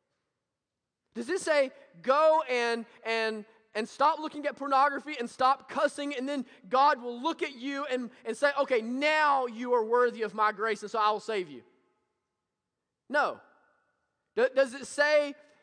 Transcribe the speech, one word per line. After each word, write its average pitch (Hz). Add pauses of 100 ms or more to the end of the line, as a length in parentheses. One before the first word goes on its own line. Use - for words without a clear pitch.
(1160)
Does 233
it 370
say, 285 (300)
"Go 311
and, 233 (200)
and, 220 (300)
and 220
stop 302
looking 302
at 285
pornography 277
and 240
stop 262
cussing, 285
and 262
then 277 (240)
God 269
will 240
look 320
at 294
you 277
and, 254 (160)
and 226
say, 285 (100)
'Okay, 262
now 277
you 240
are 233
worthy 233
of 208
my 214
grace, 208
and 202
so 226
I 214
will 208
save 190
you'"? 123 (1500)
No. 226 (960)
Do-, 254
does 262
it 269
say, 294 (280)